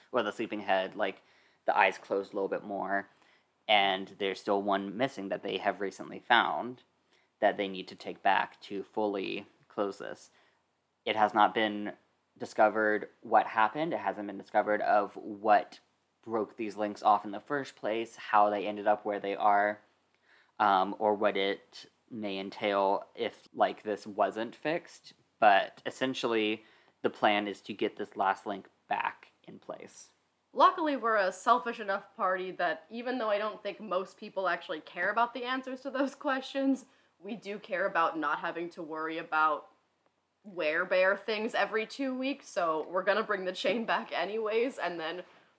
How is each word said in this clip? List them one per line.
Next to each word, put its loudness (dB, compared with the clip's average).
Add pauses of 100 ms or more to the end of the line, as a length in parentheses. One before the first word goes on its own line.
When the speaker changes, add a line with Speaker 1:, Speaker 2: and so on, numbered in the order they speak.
(120)
Speaker 1:
or 2
the -2
sleeping -6
head, 0
like, -4 (440)
the 2
eyes 4
closed -4
a -10
little -2
bit -4
more, -4 (600)
and 2
there's -2
still 0
one -2
missing -4
that -4
they -4
have -2
recently -8
found 2 (580)
that 4
they -2
need -8
to -14
take -12
back 0
to -8
fully -4 (220)
close -4
this. -12 (760)
It 0
has 4
not 6
been 0 (460)
discovered 2 (140)
what 4
happened. 0
It -2
hasn't -6
been -10
discovered 2
of 2
what 2 (460)
broke -4
these -6
links -4
off 6
in -8
the -8
first -6
place, -4
how 4
they -2
ended -6
up 2
where -4
they -4
are, 2 (800)
um, 4
or 4
what 2
it -4 (240)
may -6
entail 0 (100)
if, -6
like, 0
this -4
wasn't -2
fixed. -8 (280)
But 6
essentially, 0 (380)
the 2
plan 2
is -8
to -10
get -2
this -10
last 0
link -8 (200)
back -4 (180)
in -18
place. -16 (440)
Speaker 2:
Luckily, 4
we're 0
a 2
selfish 0
enough -4 (120)
party -2
that -2
even -6
though -2
I 2
don't -6
think -8
most -4
people -4
actually -4
care -4
about 2
the -8
answers -6
to -8
those -2
questions, -2 (360)
we -10
do -10
care -4
about 2
not 0
having -6
to -12
worry -6
about 0 (840)
werebear 2
things -4
every 0
two -4
weeks, -4
so 0
we're 0
gonna 2
bring -4
the -2
chain -2
back -2
anyways, -2
and -4
then -6 (360)